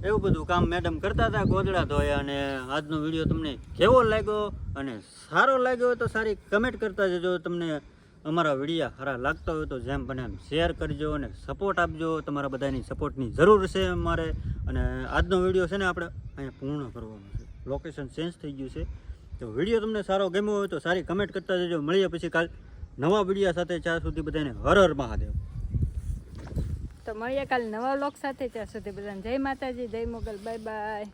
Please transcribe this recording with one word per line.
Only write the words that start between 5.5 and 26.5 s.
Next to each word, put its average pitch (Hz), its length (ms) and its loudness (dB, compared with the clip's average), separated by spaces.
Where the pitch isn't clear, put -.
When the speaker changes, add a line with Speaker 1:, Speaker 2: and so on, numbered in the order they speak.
Speaker 1:
લાગ્યો 247 240 2
હોય 240 120 0
તો 233 120 0
સારી 220 220 0
કમેન્ટ 226 300 2
કરતા 196 300 2
જજો. 180 200 0
તમને 175 240 -2
અમારા 160 300 4
વીડિયો 147 360 0
સારા 131 300 -4
લાગતા 160 300 -2
હોય 156 160 -4
તો 131 140 -4
જેમ 135 220 -4
બને 131 200 -6
એમ 98 60 -8
શેર 165 220 2
કરજો 151 380 -4
અને 127 100 -6
સપોર્ટ 180 400 0
આપજો. 160 260 -2
તમારા 139 280 -4
બધાની 135 360 -4
સપોર્ટની 135 480 -4
જરૂર 196 240 10
છે 190 80 2
અમારે. 170 280 0
અને 131 140 0
આજનો 175 280 4
વીડિયો 185 260 4
છે 196 120 -2
ને 185 80 2
આપણે 170 180 -4
અહીંયા 139 220 -8
પૂર્ણ 139 360 -4
કરવાનો 107 420 -14
છે, - 80 -6
લોકેશન 139 460 -6
ચેન્જ 165 260 -4
થઈ 143 160 -8
ગયું 131 160 -8
છે. 156 80 -6
તો 127 60 -8
વીડિયો 214 280 2
તમને 220 260 -2
સારો 196 240 4
ગમ્યો 208 240 2
હોય 196 160 -2
તો 147 120 -6
સારી 180 240 0
કમેન્ટ 190 260 0
કરતા 180 260 -2
જજો. 170 240 0
મળીએ 185 280 4
પછી 165 220 -4
કાલ 165 120 2
નવા 190 300 4
વીડિયો 196 300 4
સાથે. 175 260 -2
ત્યાં 165 220 0
સુધી 156 220 -2
બધાને 147 240 -2
હર 175 200 8
હર 156 180 6
મહાદેવ. 110 300 -2